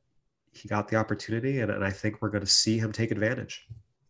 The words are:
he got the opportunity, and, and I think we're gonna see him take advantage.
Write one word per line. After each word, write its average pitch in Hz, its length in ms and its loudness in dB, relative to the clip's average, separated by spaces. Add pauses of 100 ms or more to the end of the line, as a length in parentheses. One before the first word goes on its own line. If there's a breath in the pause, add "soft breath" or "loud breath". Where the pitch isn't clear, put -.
(540)
he - 140 -18
got 104 200 0
the - 80 0
opportunity, 110 640 0
and, 107 100 2
and 101 140 0
I 95 80 2
think 104 280 -4
we're 110 100 -2
gonna 101 180 0
see 113 320 4
him 110 120 0
take 113 200 -2
advantage. 113 560 -2 (420)